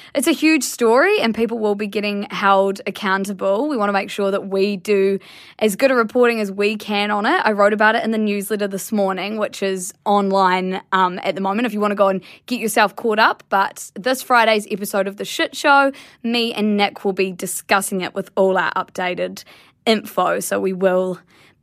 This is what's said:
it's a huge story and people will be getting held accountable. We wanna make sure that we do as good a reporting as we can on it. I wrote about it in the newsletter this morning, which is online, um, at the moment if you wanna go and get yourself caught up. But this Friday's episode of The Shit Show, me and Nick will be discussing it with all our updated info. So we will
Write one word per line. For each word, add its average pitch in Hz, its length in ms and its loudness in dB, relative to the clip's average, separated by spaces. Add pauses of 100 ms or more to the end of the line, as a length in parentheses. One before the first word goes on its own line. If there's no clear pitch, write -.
(140)
it's 269 120 0
a 330 60 4
huge 311 320 2
story 269 560 2
and 226 140 0
people 226 240 -4
will 208 160 0
be 208 120 -6
getting 208 440 -4
held 196 560 2
accountable. 196 800 -2
We 294 120 -2
wanna 202 160 0
make 202 160 -2
sure 196 200 -2
that 196 180 -4
we 196 280 0
do 196 420 0 (420)
as 208 160 2
good 269 140 4
a 269 40 2
reporting 233 480 2
as 196 100 -4
we 208 240 0
can 208 340 -2
on 208 140 -2
it. 320 180 2
I 214 100 2
wrote 208 200 4
about 214 220 4
it 233 100 0
in 220 60 -2
the 220 80 0
newsletter 202 500 -2
this 196 240 -8
morning, 196 460 -2
which - 240 -4
is 190 320 -4 (100)
online, 190 760 2 (100)
um, 185 300 2
at 190 120 -2
the 185 60 -6
moment 196 240 -2
if 226 80 -2
you 208 80 -4
wanna 208 140 0
go 196 140 4
and 190 120 0 (240)
get - 160 -6
yourself 214 360 0
caught 214 220 -2
up. - 300 2
But - 460 -2
this 254 260 -4
Friday's 220 500 2
episode 196 360 -4
of 196 100 -10
The 196 80 -8
Shit - 320 -4
Show, 277 340 4 (320)
me 233 300 -2
and 208 240 0
Nick 202 260 -2
will 196 120 -2
be 190 180 -2
discussing 190 680 -2
it - 120 -8
with 190 220 -6
all 190 220 4
our 170 160 -2
updated 185 680 -6 (440)
info. 190 540 0
So 202 200 -4
we 190 120 -2
will 185 460 0 (440)